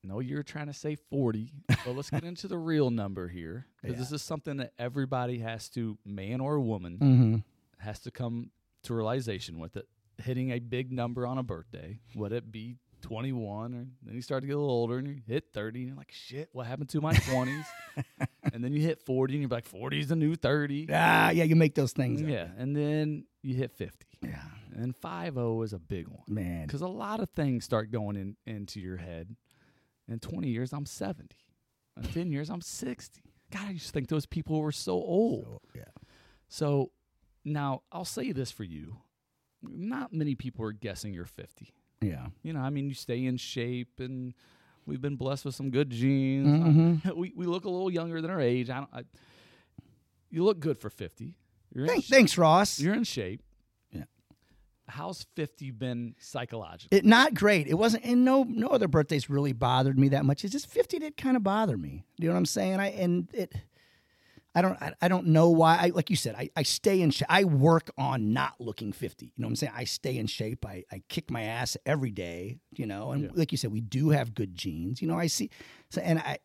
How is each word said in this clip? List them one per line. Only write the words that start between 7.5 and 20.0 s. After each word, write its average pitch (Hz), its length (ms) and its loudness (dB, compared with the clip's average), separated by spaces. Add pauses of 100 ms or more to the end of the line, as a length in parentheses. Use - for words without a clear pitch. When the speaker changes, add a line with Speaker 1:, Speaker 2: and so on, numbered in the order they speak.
Speaker 1:
has 107 240 -10
to 110 100 -14
come 117 400 -8 (320)
to 120 100 -8
realization 110 680 -4
with 80 180 -12
it. - 100 -12 (300)
Hitting 127 340 -4
a 120 80 -4
big 123 320 -6
number 120 340 -4
on 127 120 -4
a 127 60 -4
birthday, 90 560 -10 (140)
whether 107 220 -4
it 110 160 -8
be 113 240 -12 (240)
twenty-one, 117 760 -6
or 123 120 -12 (160)
then 110 120 -16
you 123 60 -8
start 131 200 -4
to 139 60 -10
get 143 100 -4
a - 20 -2
little 143 160 0
older 117 220 0
and 135 100 -6
you 143 180 -10
hit 127 280 -6
thirty, 110 280 -8
and 127 60 -8
you're 139 100 -14
like, 139 140 -20
"Shit, 139 400 -14
what 127 160 -10
happened 131 220 -8
to 156 100 0
my 156 140 2
twenties?" 135 520 2 (300)
Speaker 2:
<laughs> 135 100 -6 (480)
Speaker 1:
And 120 100 -8
then 127 100 -4
you 151 80 0
hit 160 200 0
forty, 131 340 0
and 147 80 0
you're 127 60 -4
like, 120 160 -4
"Forty 135 340 -6
is 147 80 -4